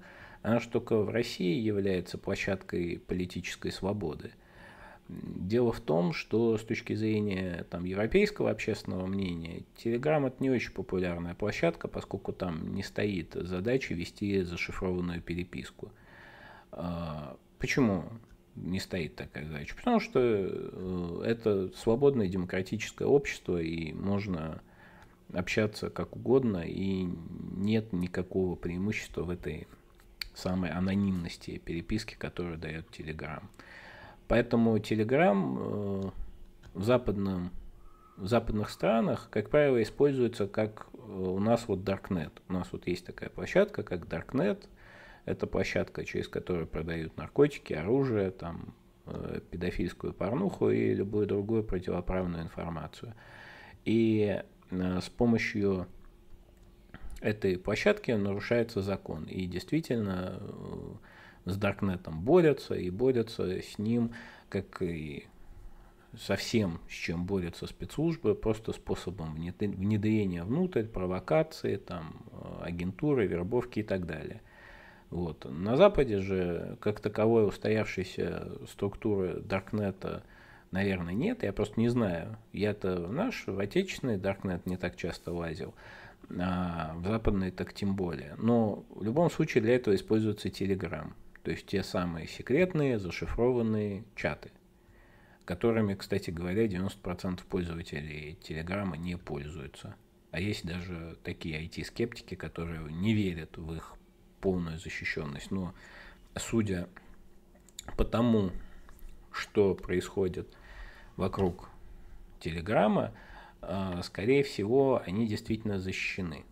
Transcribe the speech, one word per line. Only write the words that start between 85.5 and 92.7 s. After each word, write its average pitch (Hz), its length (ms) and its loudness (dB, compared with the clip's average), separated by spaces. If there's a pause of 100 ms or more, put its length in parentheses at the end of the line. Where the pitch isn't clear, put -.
а 90 600 -2
в 87 100 -4
западный 101 440 2
так 90 220 -6
тем 98 220 0
более. 80 420 -4
Но 113 520 4
в - 120 -10
любом 139 300 4
случае 143 320 4
для 117 120 6
этого 110 200 4
используется 107 540 2
Telegram. 90 640 -2 (300)
То 82 80 -2
есть - 140 -6
те 98 160 0
самые 87 460 -2
секретные, 147 720 2